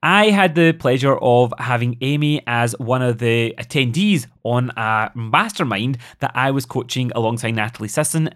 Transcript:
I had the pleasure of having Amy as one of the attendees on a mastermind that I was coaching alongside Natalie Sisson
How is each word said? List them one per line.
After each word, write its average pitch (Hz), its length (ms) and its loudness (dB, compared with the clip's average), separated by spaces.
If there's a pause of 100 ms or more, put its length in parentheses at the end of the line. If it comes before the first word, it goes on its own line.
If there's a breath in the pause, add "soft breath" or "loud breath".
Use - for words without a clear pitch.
I 202 280 2
had 190 260 2
the 165 160 4
pleasure 135 460 2
of 120 420 4
having 120 400 -2
Amy 147 480 0
as 120 320 0
one 127 220 -2
of 123 160 0
the 117 400 0
attendees 147 680 0 (160)
on 123 340 0
a 110 360 0
mastermind 123 840 -2 (220 loud breath)
that 135 160 -2
I 131 160 2
was 135 140 -2
coaching 127 500 -4
alongside 117 400 -2
Natalie 107 340 -4
Sisson 160 460 0